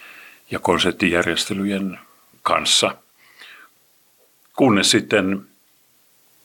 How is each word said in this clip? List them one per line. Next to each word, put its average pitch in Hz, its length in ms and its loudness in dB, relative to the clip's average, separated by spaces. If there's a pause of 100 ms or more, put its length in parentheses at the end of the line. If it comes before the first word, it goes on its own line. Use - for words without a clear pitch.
(500)
ja - 80 -6
konserttijärjestelyjen 90 1400 -2 (440)
kanssa. - 520 0 (1600)
Kunnes 101 340 4
sitten 98 560 0 (1000)